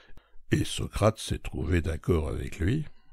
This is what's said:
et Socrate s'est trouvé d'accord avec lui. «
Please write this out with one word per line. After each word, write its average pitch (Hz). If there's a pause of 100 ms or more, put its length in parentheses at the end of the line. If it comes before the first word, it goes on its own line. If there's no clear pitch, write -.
(500)
et -
Socrate -
s'est -
trouvé 76
d'accord 80
avec -
lui. « 135 (280)